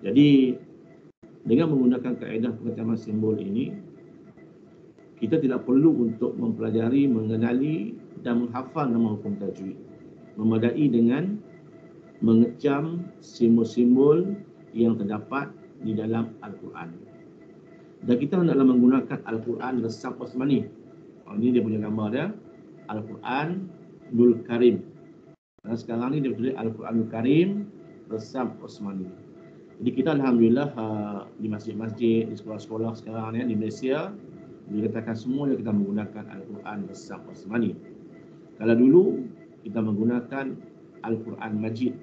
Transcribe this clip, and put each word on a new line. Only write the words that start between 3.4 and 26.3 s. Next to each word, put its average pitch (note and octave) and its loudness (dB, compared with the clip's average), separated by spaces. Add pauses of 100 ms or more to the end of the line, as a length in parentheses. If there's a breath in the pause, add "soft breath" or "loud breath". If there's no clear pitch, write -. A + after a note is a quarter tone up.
ini, G#2+ -4 (1400)
kita D#3 0
tidak B2 -2
perlu C3 4
untuk A#2+ -4
mempelajari, A2+ 0
mengenali A#2+ -2 (240)
dan A#2+ 0
menghafal C3 -4
nama A2+ 0
hukum G2+ -6
tajwid. F#2+ -8 (600)
Memadai A2+ 2
dengan C#3 2 (800)
mengecam C#3 2 (160)
simbol-simbol B2 4 (400)
yang A2+ 2
terdapat G#2+ -4 (320)
di G#2+ -4
dalam A2+ -2
Al-Quran. E2+ -14 (1120)
Dan A#2+ 2
kita C#3+ 0
hendaklah C3+ 4
menggunakan B2+ 4
Al-Quran A#2 -4
resam A2+ -8
Osmani. B2+ -2 (600)
Oh, G#2 -12
ini A#2+ 2
dia A2+ 4
punya A2 -2
gambar G#2+ -2
dia. D#3 -2 (640)
Al-Quran B2 -6 (480)
Nul A#2 6
Karim. A#2 4 (800)
Dan A2+ -6
sekarang B2+ -4
ni D3 0
dia B2+ 0